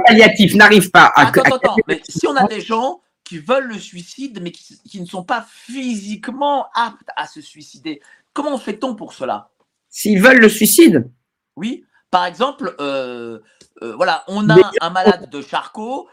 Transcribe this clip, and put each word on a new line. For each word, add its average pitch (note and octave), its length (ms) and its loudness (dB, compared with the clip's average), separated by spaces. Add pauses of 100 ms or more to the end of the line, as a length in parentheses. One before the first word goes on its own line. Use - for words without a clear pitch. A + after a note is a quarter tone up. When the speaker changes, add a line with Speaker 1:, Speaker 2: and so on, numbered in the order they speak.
Speaker 1:
palliatifs G#3+ 480 6
n'arrivent G#3 360 6
pas E3 240 6
à, C#3 140 4
Speaker 2:
Attends, - 140 2
Speaker 1:
à - 40 0
Speaker 2:
attends, C4 100 0
attends. A3 200 -2 (100)
Mais - 220 -6
si - 180 -4
on D4 80 -4
a G#3 140 2
des G#3+ 140 -10
gens A#3+ 400 -6 (220)
qui E3+ 140 -16
veulent B3 300 -4
le G#3+ 100 -12
suicide, G3+ 640 -18
mais F3 80 -12
qui, - 380 -20
qui G3+ 120 -18
ne F3 60 -14
sont F#3 160 -12
pas A3+ 260 -6
physiquement B3 1300 -8
aptes A3+ 400 -8
à D3+ 120 -10
se - 140 -20
suicider, D3 600 -18 (320)
comment C#4+ 260 -8
fait-on A3+ 380 -10
pour - 160 -20
cela ? A#2 380 -10 (400)
Speaker 1:
S'ils G3+ 300 -2
veulent B3 200 6
le A3 80 8
suicide ? G#3 600 4 (460)
Speaker 2:
Oui. A3+ 280 -10 (260)
Par F3+ 160 0
exemple, B3+ 540 -8
euh, B2 580 -10 (440)
euh, A#2 140 -12
voilà, D#3+ 320 -4
on G#3 200 -4
a E3 80 4
Speaker 1:
Mais F#3 60 8 (180)
Speaker 2:
un E3 100 -4
malade F#3 400 -2
de C#3+ 120 -12
Charcot A3 720 -10